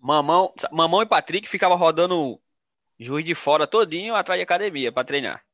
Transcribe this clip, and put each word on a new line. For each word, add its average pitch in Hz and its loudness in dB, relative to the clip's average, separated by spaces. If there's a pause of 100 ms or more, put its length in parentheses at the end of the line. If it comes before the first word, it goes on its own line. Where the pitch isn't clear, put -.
Mamão, 151 2 (180)
Mamão 165 0
e 226 0
Patrick 190 -2
ficava 185 2
rodando 165 0 (600)
Juiz 135 -6
de 170 -4
Fora 151 2
todinho 208 -2
atrás 185 -2
de 180 -2
academia 175 -2
pra 127 -2
treinar. 127 -4 (100)